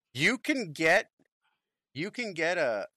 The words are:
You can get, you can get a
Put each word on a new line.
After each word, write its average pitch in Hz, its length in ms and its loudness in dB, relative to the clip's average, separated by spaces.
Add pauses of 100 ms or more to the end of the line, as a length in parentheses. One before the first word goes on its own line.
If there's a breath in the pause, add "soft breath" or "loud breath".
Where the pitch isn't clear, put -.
(120)
You 175 260 2
can 247 340 -4
get, 160 380 4 (840)
you 165 160 -6
can 220 240 -8
get 170 240 -2
a 113 280 0 (100)